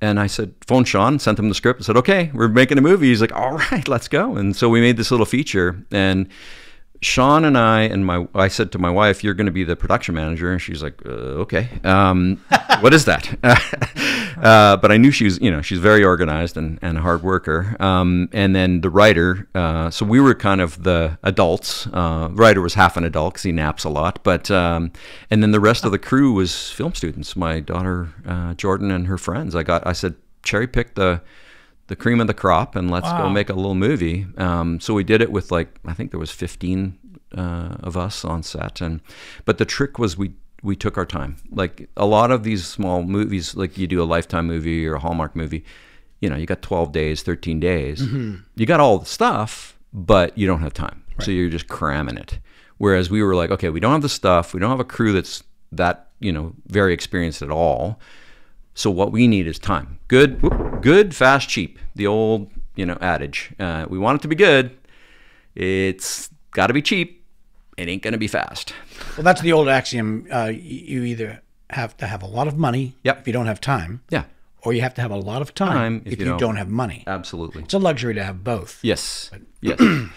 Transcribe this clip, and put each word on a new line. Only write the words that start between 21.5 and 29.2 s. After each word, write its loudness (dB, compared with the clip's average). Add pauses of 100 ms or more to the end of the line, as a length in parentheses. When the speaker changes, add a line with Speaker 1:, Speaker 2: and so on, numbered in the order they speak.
Speaker 1:
Uh, -2
writer 8
was -2
half 4
an 0
adult -2
'cause -12
he -2
naps -2
a -4
lot. -2
But, 0
um, 0 (380)
and 4
then 4
the 4
rest 4
of 2
the 0
crew 2
was -2
film -6
students, -8
my -2
daughter, -6 (180)
uh, -6
Jordan -2
and -2
her -2
friends. -6